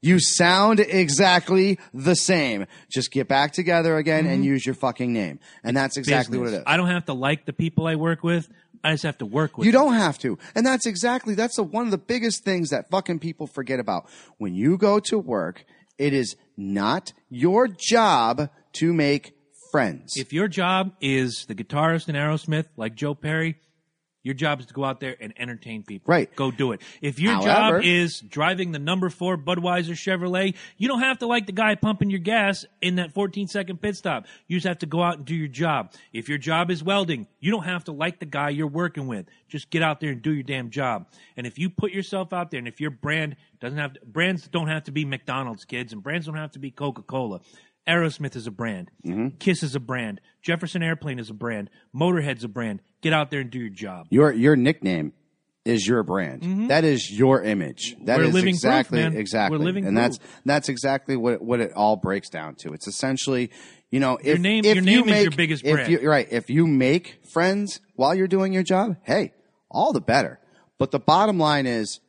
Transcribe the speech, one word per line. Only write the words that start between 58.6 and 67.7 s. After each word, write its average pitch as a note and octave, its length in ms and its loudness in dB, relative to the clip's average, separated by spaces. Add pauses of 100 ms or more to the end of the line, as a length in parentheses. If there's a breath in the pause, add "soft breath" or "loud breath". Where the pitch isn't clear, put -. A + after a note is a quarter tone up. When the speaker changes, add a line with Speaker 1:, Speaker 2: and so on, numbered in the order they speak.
Speaker 2:
man. D#3+ 180 0
Speaker 1:
exactly. G#2+ 400 0
Speaker 2:
We're D3 80 0
living F#3 220 -2
Speaker 1:
And G2 100 2
that's, A#2+ 220 2
Speaker 2:
proof. - 260 -20
Speaker 1:
that's C#3+ 240 0
exactly C3+ 460 -2
what, A#2 260 0
what A#2 200 -2
it G#2+ 120 -2
all G#2+ 220 4
breaks G2 340 -4
down D#2 300 -10
to. D#2 140 -10
It's D#2 140 -12
essentially, B2+ 600 -2 (400 loud breath)
you C3 100 0
know, B2+ 220 2
Speaker 2:
Your D3 140 2
Speaker 1:
if, F3 60 2
Speaker 2:
name, G#3 240 2
Speaker 1:
if G#3+ 100 8
Speaker 2:
your - 0 -
Speaker 1:
you F#3 60 4 (240)
Speaker 2:
name G#3+ 40 2
is G#3 140 6
your F3 80 4
Speaker 1:
make, C#3 60 -6
Speaker 2:
biggest D#3 280 0
Speaker 1:
if D3+ 80 4
Speaker 2:
brand. C#3+ 180 2
Speaker 1:
you, C#3+ 160 2
right. C#3+ 220 4
If A#2 220 -2
you D#3+ 160 4
make C#3 540 2 (120)
friends F#3+ 460 0 (160)